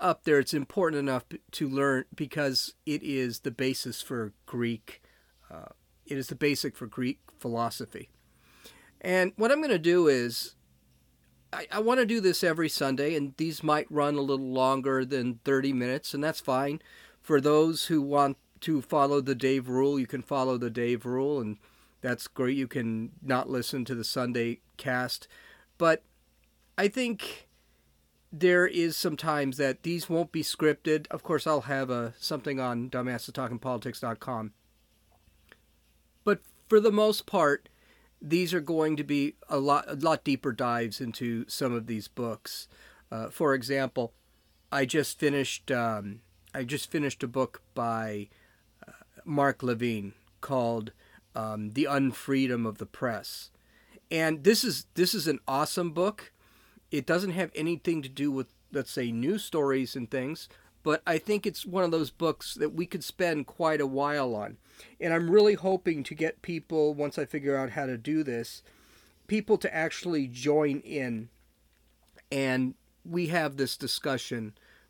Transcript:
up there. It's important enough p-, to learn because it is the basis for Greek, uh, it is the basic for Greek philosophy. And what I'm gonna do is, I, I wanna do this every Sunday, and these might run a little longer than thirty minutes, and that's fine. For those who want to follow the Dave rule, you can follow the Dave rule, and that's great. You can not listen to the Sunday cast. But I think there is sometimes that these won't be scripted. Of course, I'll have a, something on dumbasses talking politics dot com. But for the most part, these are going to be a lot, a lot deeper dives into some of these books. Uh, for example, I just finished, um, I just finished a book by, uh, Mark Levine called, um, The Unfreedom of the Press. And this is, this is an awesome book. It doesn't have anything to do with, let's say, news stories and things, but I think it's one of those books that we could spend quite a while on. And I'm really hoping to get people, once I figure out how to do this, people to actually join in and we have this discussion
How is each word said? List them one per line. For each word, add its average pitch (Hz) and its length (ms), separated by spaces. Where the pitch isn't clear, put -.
up 180 220
there. 151 140
It's 135 140
important 156 480
enough 131 300
p-, - 100
to 156 140
learn 135 380
because 139 600
it 151 180
is 127 380
the 139 100
basis 127 520
for 113 320
Greek, 117 580
uh, - 200
it 139 140
is 131 80
the - 80
basic 143 420
for 120 100
Greek 127 340
philosophy. 117 720
And 185 360
what 226 140
I'm 294 120
gonna 247 160
do 170 300
is, 120 480
I, - 200
I 202 80
wanna 240 260
do 226 140
this 185 240
every 165 240
Sunday, 143 480
and 139 200
these 160 280
might 151 260
run 147 240
a 143 60
little 135 320
longer 131 520
than 127 400
thirty 139 280
minutes, 127 420
and 143 80
that's 156 160
fine. 143 420
For 147 200
those 151 460
who 156 140
want 139 360
to 156 200
follow 143 400
the 135 140
Dave 131 340
rule, 135 300
you 127 80
can 131 160
follow 131 340
the 120 140
Dave 120 340
rule, 131 360
and 107 160
that's 123 260
great. 131 280
You 135 120
can 113 420
not 135 300
listen 127 360
to 131 100
the 113 80
Sunday 120 560
cast. 127 500
But 160 280
I 196 80
think 233 640
there 180 340
is 170 320
sometimes 147 600
that 135 260
these 165 260
won't 165 220
be 156 140
scripted. 156 640
Of - 140
course, 160 240
I'll 147 140
have 135 280
a, 117 260
something 139 440
on 123 300
dumbasses 123 420
talking 120 260
politics 123 400
dot 113 220
com. 110 320
But 202 200
for 220 100
the 214 140
most 214 340
part, 151 420
these 165 300
are 180 80
going 156 380
to 151 40
be 143 320
a 151 80
lot, 143 320
a 135 60
lot 156 300
deeper 135 280
dives 120 480
into 117 480
some 131 240
of 117 140
these 110 200
books. - 600
Uh, 110 200
for 143 240
example, 131 580
I 139 140
just 139 340
finished, 143 520
um, 113 500
I 135 100
just 135 260
finished 147 320
a 135 40
book 123 360
by, 113 560
uh, - 60
Mark 143 380
Levine 113 500
called, 117 500
um, 107 360
The 135 180
Unfreedom 135 800
of 107 100
the - 80
Press. - 640
And 160 340
this 220 200
is, 175 200
this 180 180
is 165 120
an 147 120
awesome 156 440
book. 185 380
It 139 160
doesn't 180 240
have 170 240
anything 160 480
to 131 80
do 139 200
with, 135 180
let's 135 200
say, 123 200
news 131 340
stories 139 520
and 120 140
things, 135 360
but 156 240
I 165 120
think 208 280
it's - 200
one 180 180
of 170 60
those 160 200
books - 440
that 151 180
we 160 140
could - 180
spend 160 420
quite 156 360
a 143 40
while 135 480
on. 104 220
And 165 140
I'm 165 180
really 208 220
hoping 185 520
to - 100
get 160 260
people, 156 540
once 147 240
I 143 80
figure 139 280
out 131 180
how 147 120
to 127 140
do 151 240
this, 120 400
people 214 320
to - 160
actually 160 520
join 143 540
in 120 480
and 131 400
we 170 220
have 151 320
this 135 180
discussion 117 800